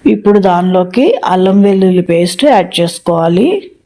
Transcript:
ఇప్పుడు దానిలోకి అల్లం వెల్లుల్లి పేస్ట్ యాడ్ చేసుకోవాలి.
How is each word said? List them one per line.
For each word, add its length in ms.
ఇప్పుడు 340
దానిలోకి 580
అల్లం 340
వెల్లుల్లి 440
పేస్ట్ 400
యాడ్ 280
చేసుకోవాలి. 720